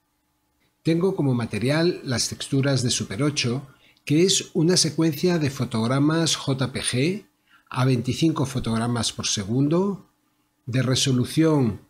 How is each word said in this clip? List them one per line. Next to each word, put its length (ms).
Tengo 320
como 200
material 720
las 240
texturas 540
de 60
Super 320
ocho, 460
que 180
es 300
una 240
secuencia 640
de 100
fotogramas 880
J 340
P 100
G 440
a 140
veinticinco 600
fotogramas 680
por 160
segundo, 800
de 160
resolución 1080